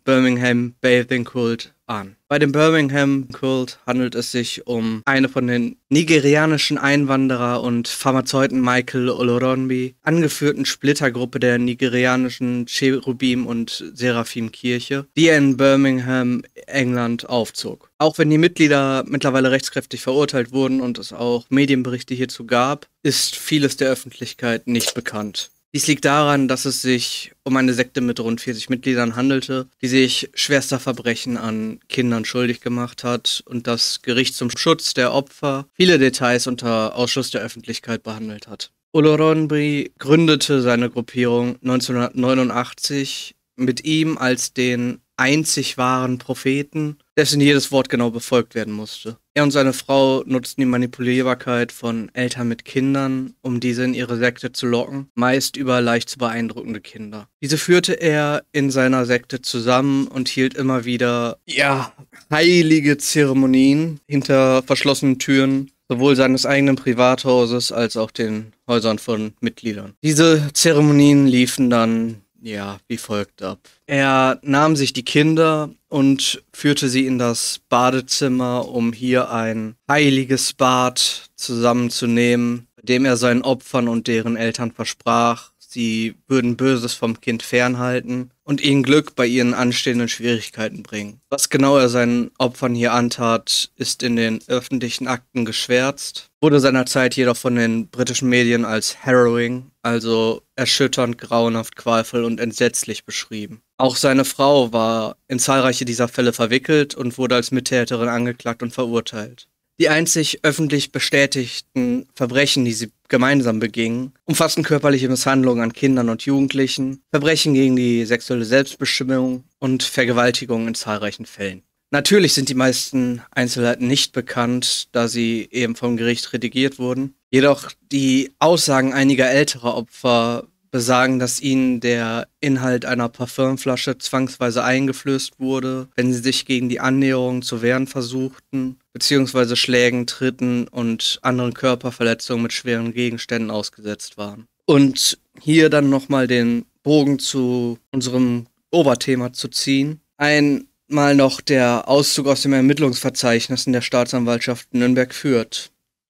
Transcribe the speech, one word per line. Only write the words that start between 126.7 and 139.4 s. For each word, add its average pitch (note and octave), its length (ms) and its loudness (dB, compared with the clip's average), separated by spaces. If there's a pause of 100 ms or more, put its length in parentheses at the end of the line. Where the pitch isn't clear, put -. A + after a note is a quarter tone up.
wurden. C3 360 -6 (160)
Jedoch C3+ 420 2 (180)
die C3+ 480 0
Aussagen D3 540 2
einiger C3 380 4
älterer B2+ 440 0
Opfer A#2+ 720 -2 (240)
besagen, B2+ 480 2
dass B2 240 -4
ihnen C3 380 0
der A#2 480 -2 (120)
Inhalt B2+ 460 0
einer A#2+ 240 -2
Parfümflasche C3 880 -4
zwangsweise B2 640 -2
eingeflößt C3+ 760 -2
wurde, C3 580 -4
wenn B2+ 180 0
sie A#2+ 60 -4
sich C3 260 -2
gegen B2 240 -2
die A#2+ 100 -4
Annäherung C3 640 0
zu B2 180 -8
wehren B2+ 260 0
versuchten, C3 920 -6 (160)
beziehungsweise C3 640 0